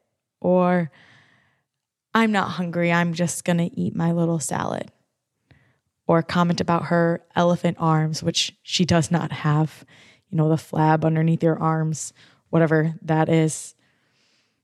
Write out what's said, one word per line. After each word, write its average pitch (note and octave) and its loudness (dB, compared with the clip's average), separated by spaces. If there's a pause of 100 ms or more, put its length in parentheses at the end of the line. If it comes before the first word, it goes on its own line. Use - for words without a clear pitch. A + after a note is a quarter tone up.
(400)
or, F3+ 2 (1200)
"I'm A3 2
not F#3+ -2
hungry, E3+ -2
I'm E3+ 0
just E3 -4
gonna E3+ 0
eat - -4
my E3 0
little E3 0
salad," - -6 (1120)
or E3 4
comment F3 0
about E3+ 0
her E3+ 0 (100)
elephant F3 0
arms, D#3 0
which - -4
she - -2
does E3 2
not D#3+ -2
have, D3+ -2 (460)
you F3 -4
know, D#3 2
the D#3+ 2
flab D#3 2
underneath D#3+ 0
your D#3+ 2
arms, D#3+ -2 (360)
whatever D#3+ 2
that D#3+ 2
is. D#3+ 0 (880)